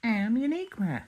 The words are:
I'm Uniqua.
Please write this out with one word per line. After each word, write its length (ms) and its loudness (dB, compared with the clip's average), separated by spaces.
I'm 300 2
Uniqua. 720 0